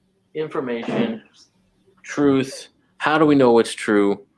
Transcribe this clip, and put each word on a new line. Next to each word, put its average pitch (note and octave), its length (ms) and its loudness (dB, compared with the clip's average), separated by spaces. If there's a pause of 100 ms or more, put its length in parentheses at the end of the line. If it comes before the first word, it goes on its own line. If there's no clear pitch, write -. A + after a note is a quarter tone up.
(340)
information, D3+ 880 -6 (800)
truth. C#3 640 -2 (300)
How D3+ 200 -2
do D#3 80 4
we D3 80 4
know C3 180 4
what's A#2 220 2
true? G2+ 500 0 (140)